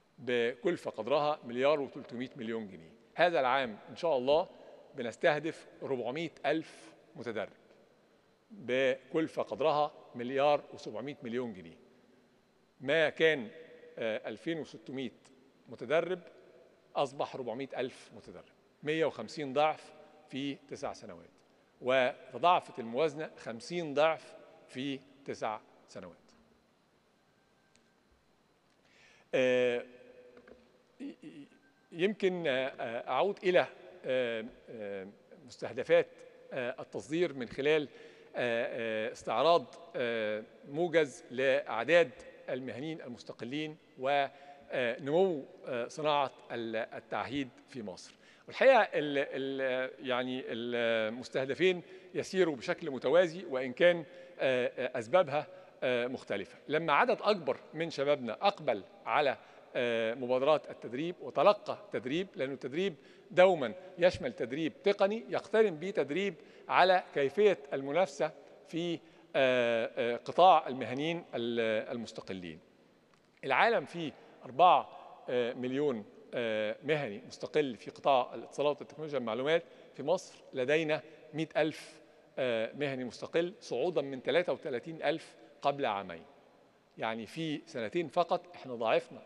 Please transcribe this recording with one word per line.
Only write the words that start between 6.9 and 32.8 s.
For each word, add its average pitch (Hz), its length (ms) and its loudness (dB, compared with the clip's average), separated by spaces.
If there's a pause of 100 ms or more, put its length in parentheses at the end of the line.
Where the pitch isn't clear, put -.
متدرب 104 340 -6 (1040)
بكلفة 135 880 -2
قدرها 147 500 0 (240)
مليار 135 460 2 (120)
وسبعمية 127 500 -10
مليون 120 300 -6
جنيه. 82 240 -16 (1040)
ما 147 280 2
كان، 156 380 2 (500)
آه، 117 320 -4
ألفين 160 300 -6
وستمية 135 520 -10 (580)
متدرب 165 500 0 (760)
أصبح 143 400 -2
ربعمية 127 420 -6
ألف - 380 -8
متدرب، 85 280 -18 (400)
مية 156 220 0
وخمسين 127 480 -6
ضعف 147 400 0 (360)
في 135 260 -6
تسع 117 380 -10
سنوات، 87 360 -18 (520)
وتضاعفت 131 960 2
الموازنة 139 580 -2
خمسين 147 560 -8
ضعف 151 420 0 (320)
في 135 320 -8 (260)
تسع 113 340 -6 (280)
سنوات. 92 300 -16 (3250)
آه، 123 480 4 (1160)
ي-، - 20 -10
ي-، 160 440 -16 (440)
يمكن، 180 560 0
آه، 131 200 2
آه، 127 420 -6